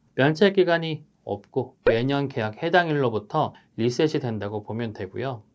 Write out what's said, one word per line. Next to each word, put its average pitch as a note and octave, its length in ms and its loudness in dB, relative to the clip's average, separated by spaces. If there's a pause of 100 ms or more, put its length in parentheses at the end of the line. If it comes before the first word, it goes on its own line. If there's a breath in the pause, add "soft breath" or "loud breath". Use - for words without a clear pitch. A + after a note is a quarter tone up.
(140)
면책 D#3 400 4
기간이 E3 500 0 (200)
없고 - 640 -8
매년 C#3 420 2
계약 G#2+ 340 -6
해당 E3+ 280 2
일로부터 B2+ 680 -2 (200 loud breath)
리셋이 C#3 460 0
된다고 G#2+ 400 -4
보면 A2 320 -6
되고요. G#2+ 480 -8 (140)